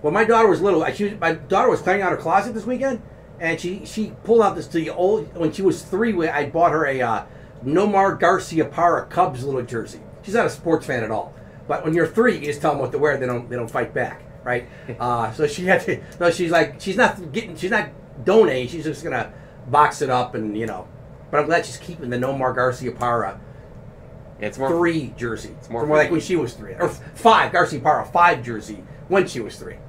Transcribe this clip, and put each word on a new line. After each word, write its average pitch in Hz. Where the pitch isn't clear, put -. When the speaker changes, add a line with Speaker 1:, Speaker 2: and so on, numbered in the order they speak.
Speaker 1:
When 151
my 220
daughter 226
was 170
little, 175
I, 139
she 208
was, 202
my 165
daughter 208
was 160
cleaning 196
out 180
her 151
closet 196
this 214
weekend, 254
and 165
she, 185
she 208
pulled 226
out 196
this, 170
the 160
old, 185
when 165
she 196
was 190
three, 220
we, 170
I 143
bought 160
her 151
a, 135
uh, 113
Nomar 196
Garciaparra 165
Cubs 139
little 131
jersey. 113
She's 196
not 220
a 147
sports 160
fan 123
at 107
all. 107
But -
when 156
you're 165
three, 214
you 143
just 147
tell 151
them 139
what 127
to 143
wear, 143
they 127
don't, 123
they 123
don't 117
fight 123
back, 120
right? 123
Speaker 2:
<laughs> 120
Speaker 1:
Uh, 120
so 151
she 180
had 180
to, 170
so 170
she's 170
like, 156
she's 190
not 190
getting, 190
she's 190
not 208
donating, 160
she's 160
just 151
gonna 127
box 143
it 135
up 123
and, 107
you 113
know. 92
But 151
I'm 143
glad 165
she's -
keeping 160
the 120
Nomar 131
Garciaparra 120
Speaker 2:
It's 104
more 135
Speaker 1:
three 165
jersey 113
Speaker 2:
it's -
more 117
Speaker 1:
from, 151
Speaker 2:
for 151
Speaker 1:
like, 151
Speaker 2:
you. 175
Speaker 1:
when 160
she 180
was 139
three. 95
Or 165
f-, -
five, 180
Garciaparra 147
five 170
jersey 107
when 185
she 135
was 107
three. -